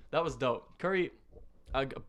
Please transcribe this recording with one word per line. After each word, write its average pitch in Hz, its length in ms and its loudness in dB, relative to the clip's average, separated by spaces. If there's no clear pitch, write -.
That 160 120 2
was 143 120 -2
dope. 120 440 0
Curry, 180 320 2
uh, 135 120 2
g-, 135 100 -6